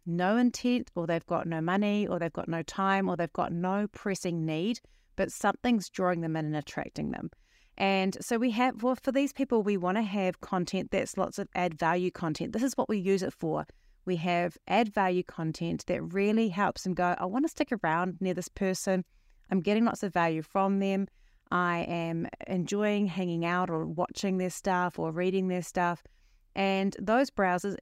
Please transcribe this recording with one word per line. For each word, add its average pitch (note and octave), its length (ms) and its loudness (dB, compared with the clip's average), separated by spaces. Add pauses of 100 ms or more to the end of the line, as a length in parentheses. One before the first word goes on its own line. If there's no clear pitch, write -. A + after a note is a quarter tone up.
no F3 320 2
intent, B3 580 2
or E3+ 120 -2
they've E3 200 0
got E3 200 -2
no D#3+ 160 -2
money, G#3 440 2
or F3+ 120 -2
they've E3 140 -2
got - 160 -6
no E3 140 -2
time, G3 460 0
or F3+ 80 0
they've E3+ 160 -2
got F3+ 180 -2
no F#3 380 0
pressing F3 560 -4
need, E3 360 -2 (360)
but - 160 -2
something's A3 560 0
drawing F3+ 320 0
them D#3+ 160 -2
in D#3 80 -2
and D3+ 120 -2
attracting - 560 -6
them. - 180 -6 (480)
And G3 460 2
so A#3+ 140 0
we A#3+ 140 2
have, A#3+ 300 2
well, B3+ 120 2
for B3+ 180 -4
these C#4 220 2
people, A#3+ 280 2
we G3+ 140 2
wanna F#3 240 0
have F#3+ 400 0
content F3+ 520 -2
that's - 260 -2
lots - 200 -2
of G3+ 160 -6
add F3+ 200 0
value F3 360 0
content. - 440 -4
This A3 80 0
is C4 120 0
what - 140 0
we G#3+ 80 0
use F#3+ 260 2
it - 120 -4
for. D#3 320 -2 (400)
We F#3 100 0
have F3 400 0 (100)
add G#3 280 2
value F#3 280 2
content E3 640 -4
that E3 280 -4
really G#3+ 340 2
helps F#3+ 360 -2
them F#3 100 0
go, F3+ 240 2
"I F3+ 80 -4
wanna C4 220 0
stick - 240 -2
around F3 460 0
near F#3 140 0
this F3 160 -4
person. F#3 560 0 (460)
I'm G3 100 2
getting G#3 240 2
lots - 180 0
of G3 80 -2
value E3 300 2
from G3 380 2
them. G3 280 0 (440)
I F3 300 2
am E3 480 -2 (180)
enjoying G3+ 640 0
hanging E3+ 360 -2
out F3+ 240 0
or D#3+ 160 -2
watching F3 540 -2
their F#3 100 0
stuff F3+ 500 0
or D#3+ 140 -2
reading F#3 360 0
their F3+ 140 0
stuff." F3 400 0 (520)
And G3 440 2
those A#3 320 2
browsers F#3 520 0